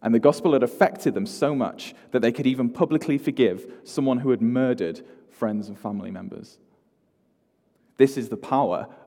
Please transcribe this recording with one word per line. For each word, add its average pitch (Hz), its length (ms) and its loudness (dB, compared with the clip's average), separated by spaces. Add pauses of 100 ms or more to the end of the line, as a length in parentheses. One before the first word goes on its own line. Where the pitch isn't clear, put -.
And 113 140 2
the 113 60 4
gospel 147 340 4
had 135 80 4
affected - 500 2
them 98 140 -4
so 147 280 -2
much - 400 -6 (180)
that 127 80 2
they 117 120 2
could 127 140 -2
even 127 240 0
publicly 151 480 0
forgive 117 480 0 (180)
someone 135 360 -2
who 127 100 0
had 117 100 0
murdered 117 640 0 (240)
friends 107 400 -6
and 101 80 -14
family 101 340 -10
members. - 480 -16 (1400)
This 135 200 6
is 113 140 -6
the 110 80 -6
power 127 480 0 (200)